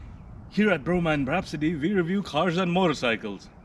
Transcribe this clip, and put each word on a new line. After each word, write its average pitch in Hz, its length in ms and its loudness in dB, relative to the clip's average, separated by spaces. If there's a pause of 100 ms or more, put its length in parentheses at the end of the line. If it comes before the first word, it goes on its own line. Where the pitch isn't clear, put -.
(480)
Here 208 240 2
at 147 140 0
Broman 165 420 2
Rhapsody, 160 480 -2
we 151 160 0
review 190 320 2
cars 165 320 0
and 180 160 0
motorcycles. 120 800 0 (160)